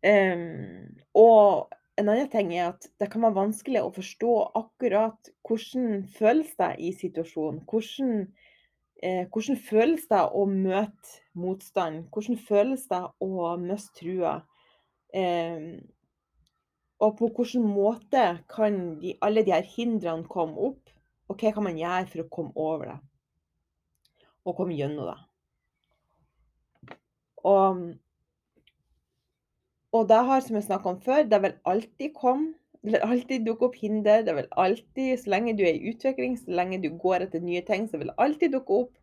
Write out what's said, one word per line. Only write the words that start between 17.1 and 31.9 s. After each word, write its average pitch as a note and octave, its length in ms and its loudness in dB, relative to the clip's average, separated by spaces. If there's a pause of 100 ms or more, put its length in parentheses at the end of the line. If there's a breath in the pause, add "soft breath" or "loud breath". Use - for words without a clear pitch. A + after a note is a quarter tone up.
på A3+ 120 2
hvordan A#3+ 360 -2
måte G#3+ 600 0 (220)
kan F#3 520 -2
de, F3 200 -10
alle G#3+ 220 2
de F#3+ 100 2
her F3 140 0
hindrene F3 640 -4
komme D#3+ 260 -4 (160)
opp, - 220 -20 (360)
og G3 120 -10
hva G#3+ 140 0
kan G#3 100 -2
man E3 160 -4
gjøre F3+ 320 -4
for E3 100 -8
å E3 80 -10
komme D3+ 240 -10
over D#3 380 -6
det, C#3 80 -16 (1400)
og F3 120 -6
komme F3+ 200 -4
gjennom C#3+ 320 -6
det. - 120 -12 (2250)
Og, F#3+ 360 4 (2250)
og A3 160 4
det A3 180 10
har, C4 160 4
som A3+ 140 -4
jeg G#3 100 -6
snakket F#3+ 240 -2
om F#3 120 -8
før, C#4+ 240 4
det G#3 160 4
vil F#3+ 120 -2 (140)
alltid A3+ 460 -4